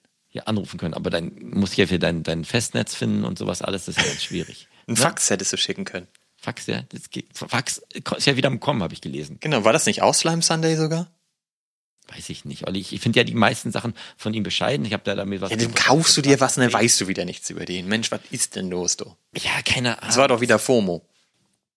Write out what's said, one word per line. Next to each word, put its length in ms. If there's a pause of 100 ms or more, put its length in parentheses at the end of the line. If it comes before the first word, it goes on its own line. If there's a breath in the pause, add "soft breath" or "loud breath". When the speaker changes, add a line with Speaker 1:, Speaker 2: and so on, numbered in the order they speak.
(320)
Speaker 1:
Ja, 120
anrufen 340
können, 160
aber 160
dann 300
muss 320
ich 60
ja 100
für 100
dein, 240
dein 240
Festnetz 480
finden 300
und 120
sowas 240
alles, 260
das 120
ist 60
ja 40
ganz 140
schwierig. 540
Speaker 2:
<laughs> 100
Ein 80
Speaker 1:
Ne? 60
Speaker 2:
Fax 280
hättest 240
du 60
schicken 260
können. 220 (360)
Speaker 1:
Fax, 240
ja, 220
das 220
geht, 240
Fax 480 (340)
ist 100
ja 100
wieder 120
im 120
Kommen, 220
hab 120
ich 80
gelesen. 380
Speaker 2:
Genau, 240
war 100
das 100
nicht 160
auch 140
Slime 260
Sunday 360
sogar? 320 (1000)
Speaker 1:
Weiß 220
ich 140
nicht, 220
Olli. 140
Ich, 120
ich 80
find 140
ja 100
die 100
meisten 360
Sachen 220 (240 loud breath)
von 160
ihm 100
bescheiden. 440
Ich 80
hab 100
da 100
damit 280
was 80
Speaker 2:
Ja, 60
dann 120
Speaker 1:
gebracht. 180
Speaker 2:
kaufst 300
du 60
dir 180
was 160
und 60
dann 100
Speaker 1:
Update. 120
Speaker 2:
weißt 180
du 60
wieder 160
nichts 260
über 160
den. 220
Mensch, 220
was 100 (100)
ist 260
denn 140
los, 260
du? 180 (220)
Speaker 1:
Ja, 280
keine 340
Ahnung. 100
Speaker 2:
Das 80
war 120
doch 120
wieder 180
fomo. 480 (720)